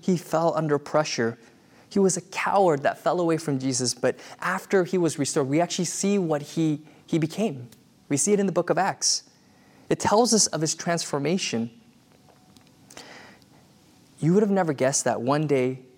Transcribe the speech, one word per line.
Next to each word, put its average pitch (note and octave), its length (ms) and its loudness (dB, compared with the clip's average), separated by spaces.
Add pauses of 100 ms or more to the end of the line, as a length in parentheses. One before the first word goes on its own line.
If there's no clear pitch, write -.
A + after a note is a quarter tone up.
he F#3 160 0
fell D#3+ 380 0
under D3+ 220 0
pressure. C#3+ 600 -2 (520)
He G3+ 100 0
was F#3 180 4
a F3 40 -6
coward E3 640 0
that F#2+ 140 2
fell E3+ 240 0
away E3 160 2
from C#3+ 220 -4
Jesus. B2+ 340 -2
But - 240 -2 (220)
after F#3 440 0
he F#3 140 -2
was D#3+ 200 0
restored, C#3+ 300 -2
we D3 140 2
actually F3 240 -2
see G3+ 320 0
what D#3 240 0
he, D3+ 400 -2 (240)
he E3+ 120 -2
became. D3+ 520 -4 (400)
We C#3+ 80 0
see G3+ 160 2
it G3+ 60 2
in G3+ 60 2
the F#3 60 0
book E3+ 180 0
of D#3 80 2
Acts. - 460 -2 (640)
It E3+ 100 0
tells A3 340 4
us G#3 140 4
of D#3 120 -6
his D#3 160 -2
transformation. D3+ 960 -2 (2500)
You D#3+ 140 2
would G#3+ 100 4
have G3+ 80 0
never F3+ 220 0
guessed B2+ 320 0
that A2+ 160 0
one D3 260 0
day, C3 320 0 (180)